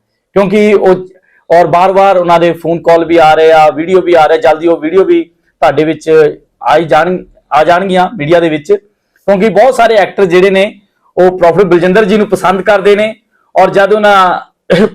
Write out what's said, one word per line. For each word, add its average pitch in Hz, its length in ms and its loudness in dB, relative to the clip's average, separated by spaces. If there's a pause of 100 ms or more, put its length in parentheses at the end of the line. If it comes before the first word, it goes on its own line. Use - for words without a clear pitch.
(360)
ਕਿਉਂਕਿ 208 380 0
ਉਹ, 185 320 0 (440)
ਔਰ 170 180 2
ਬਾਰ-ਬਾਰ 190 500 2
ਉਹਨਾਂ 175 220 0
ਦੇ 170 140 2
ਫੋਨ 165 280 -6
ਕਾਲ 165 240 2
ਵੀ 165 120 0
ਆ 156 160 4
ਰਹੇ 160 180 2
ਆ, 156 180 4
ਵੀਡੀਓ 165 320 -2
ਵੀ 175 120 -2
ਆ 156 140 4
ਰਿਹਾ, 160 100 0
ਜਲਦੀ 160 300 -2
ਉਹ 170 100 0
ਵੀਡੀਓ 160 260 -2
ਵੀ 170 200 0
ਤੁਹਾਡੇ 156 600 -4
ਵਿੱਚ 156 260 -6 (540)
ਆਈ 156 220 0
ਜਾਣ, 160 320 -2 (340)
ਆ 147 120 0
ਜਾਣਗੀਆਂ 180 440 0 (100)
ਮੀਡੀਆ 160 220 0
ਦੇ 170 100 -2
ਵਿੱਚ, 156 220 -6
ਕਿਉਂਕਿ - 800 -4
ਬਹੁਤ 226 260 2
ਸਾਰੇ 226 200 0
ਐਕਟਰ 190 300 0
ਜਿਹੜੇ 180 240 0
ਨੇ 190 160 0 (520)
ਉਹ 185 200 0
ਪ੍ਰੋਫੈਟ 170 280 2
ਬਲਜਿੰਦਰ 185 400 0
ਜੀ 202 120 0
ਨੂੰ 208 100 -2
ਪਸੰਦ 185 340 -4
ਕਰਦੇ 202 340 0
ਨੇ। 214 180 -4 (420)
ਔਰ 180 140 2
ਜਦ 185 240 0
ਉਹਨਾਂ 196 1000 -2